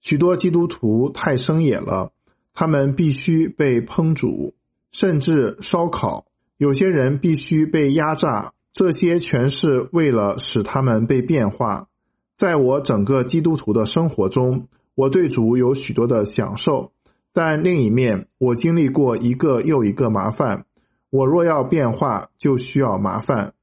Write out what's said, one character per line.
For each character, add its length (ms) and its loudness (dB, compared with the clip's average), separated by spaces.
许 160 -2
多 180 2
基 140 0
督 160 2
徒 460 0
太 260 -2
生 240 0
野 160 2
了， 340 -4
他 100 0
们 300 0
必 160 0
须 360 0
被 340 0
烹 340 0
煮， 400 -4
甚 280 0
至 420 0
烧 260 0
烤。 380 -4
有 160 2
些 160 2
人 300 0
必 160 2
须 320 0
被 260 0
压 220 0
榨， 380 -4
这 180 2
些 280 0
全 320 0
是 400 0
为 180 2
了 300 0
使 240 -4
他 180 -4
们 240 2
被 160 2
变 300 0
化。 360 -6
在 200 0
我 260 2
整 240 0
个 180 2
基 180 0
督 140 2
徒 160 -4
的 140 2
生 240 0
活 180 -2
中， 400 0
我 160 2
对 160 2
主 280 2
有 200 2
许 180 -10
多 140 2
的 180 0
享 320 -4
受， 360 -2
但 320 0
另 180 2
一 100 2
面， 340 0
我 160 2
经 200 0
历 140 2
过 280 2
一 180 0
个 260 0
又 220 0
一 80 2
个 180 0
麻 220 -2
烦。 340 -4
我 160 2
若 180 2
要 180 0
变 280 0
化， 380 -4
就 180 0
需 220 -4
要 180 0
麻 220 -2
烦。 440 -4